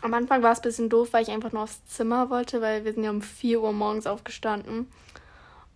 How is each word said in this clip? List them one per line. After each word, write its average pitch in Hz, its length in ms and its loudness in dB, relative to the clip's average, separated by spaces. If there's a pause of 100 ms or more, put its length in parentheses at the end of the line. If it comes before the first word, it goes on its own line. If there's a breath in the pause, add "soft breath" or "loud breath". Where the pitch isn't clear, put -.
Am 226 100 -2
Anfang 247 300 2
war 233 100 8
es 233 60 2
ein - 40 -8
bisschen 226 280 -2
doof, 233 220 6
weil 233 100 4
ich 226 80 -4
einfach 220 220 -4
nur 214 100 -4
aufs - 240 -12
Zimmer 240 420 0
wollte, 247 320 -2
weil 220 240 0
wir 220 80 -2
sind 220 120 -2
ja 214 60 -2
um 208 120 -2
vier 226 400 0
Uhr 214 100 0
morgens 208 340 -2
aufgestanden. 220 840 -6 (840 soft breath)